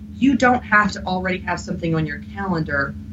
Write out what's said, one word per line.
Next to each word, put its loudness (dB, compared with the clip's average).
you 4
don't 4
have 4
to -8
already -2
have -4
something -2
on 0
your -6
calendar -2